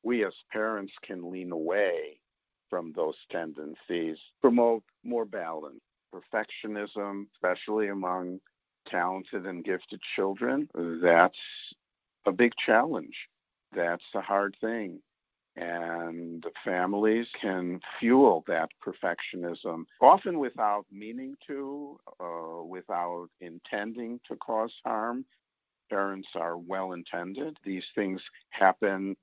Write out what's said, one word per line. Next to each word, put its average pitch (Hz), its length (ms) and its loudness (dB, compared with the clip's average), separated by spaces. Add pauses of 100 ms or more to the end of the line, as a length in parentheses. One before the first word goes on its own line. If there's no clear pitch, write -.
We 117 220 2
as 92 80 -2 (200)
parents 107 400 -2 (100)
can 87 280 -10
lean 90 220 -8
away 82 680 0 (500)
from 82 240 -6
those 78 220 -2 (140)
tendencies, 80 840 -6 (240)
promote 117 420 6 (220)
more 120 200 -2
balance. 80 560 -8 (340)
Perfectionism, 104 1200 -6
especially 104 540 0
among 92 520 -2 (480)
talented 92 580 -2
and 90 180 -6
gifted 95 360 -4 (140)
children, 120 540 0 (340)
that's 87 340 8 (880)
a 101 80 4
big 117 200 6 (120)
challenge. 117 500 2 (600)
That's 85 280 0 (120)
a 104 60 0
hard 101 400 2
thing. 110 400 -4 (560)
And 85 840 -6
the 85 80 -6 (140)
families 101 640 2 (140)
can 92 400 -2 (180)
fuel 120 480 8
that 80 220 0 (180)
perfectionism, 87 1000 -6 (160)
often 175 380 8
without 107 540 -2
meaning 117 420 -10 (120)
to, 143 520 -10 (220)
uh, 85 420 -8
without 87 680 -4 (120)
intending 110 880 -6
to 131 80 -8
cause 113 360 -2 (120)
harm. 120 400 -2 (640)
Parents 98 460 -2
are 85 240 -4
well-intended. 92 1040 -6
These 92 200 -6 (100)
things 95 260 0 (300)
happen 98 720 2